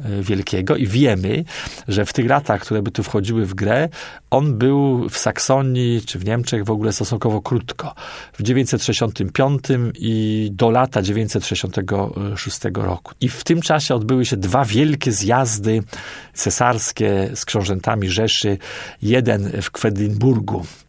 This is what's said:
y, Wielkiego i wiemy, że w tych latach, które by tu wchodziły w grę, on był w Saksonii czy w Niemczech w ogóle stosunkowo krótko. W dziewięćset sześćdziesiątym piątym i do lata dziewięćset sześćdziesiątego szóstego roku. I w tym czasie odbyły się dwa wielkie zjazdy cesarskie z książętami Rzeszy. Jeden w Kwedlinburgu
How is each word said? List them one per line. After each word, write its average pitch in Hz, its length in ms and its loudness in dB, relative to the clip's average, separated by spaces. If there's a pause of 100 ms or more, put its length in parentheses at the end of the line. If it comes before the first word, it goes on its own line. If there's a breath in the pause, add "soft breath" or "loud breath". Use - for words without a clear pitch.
(200)
y, 98 40 -4
Wielkiego 95 520 0
i 98 120 0
wiemy, 110 560 2 (440 loud breath)
że 101 180 0
w - 80 -8
tych 117 140 0
latach, 135 340 2
które 107 200 -2
by 101 100 -4
tu 107 120 -2
wchodziły 107 420 0
w 92 80 -6
grę, 110 360 0 (420 loud breath)
on 135 260 2
był 135 520 2
w - 80 -8
Saksonii 123 880 2
czy - 140 -8
w 92 60 -6
Niemczech 117 380 0
w 107 80 -2
ogóle 107 220 0
stosunkowo 110 480 0
krótko. - 540 -4 (380 loud breath)
W 107 100 -8
dziewięćset 123 400 2
sześćdziesiątym 110 480 -2
piątym 135 640 0
i 110 560 0
do 113 180 4
lata 123 320 2
dziewięćset 104 440 -2
sześćdziesiątego 98 680 -2 (220)
szóstego 101 500 -4
roku. - 360 -4
I 110 80 0
w - 140 -8
tym 170 180 2
czasie 143 340 2
odbyły 120 300 2
się 113 120 -2
dwa 101 280 2
wielkie 139 460 2
zjazdy 110 720 2 (500 loud breath)
cesarskie 104 1000 2
z - 100 -6
książętami 98 640 0
Rzeszy. 104 480 0 (440 loud breath)
Jeden 107 600 2
w - 100 -6
Kwedlinburgu 104 960 0 (240)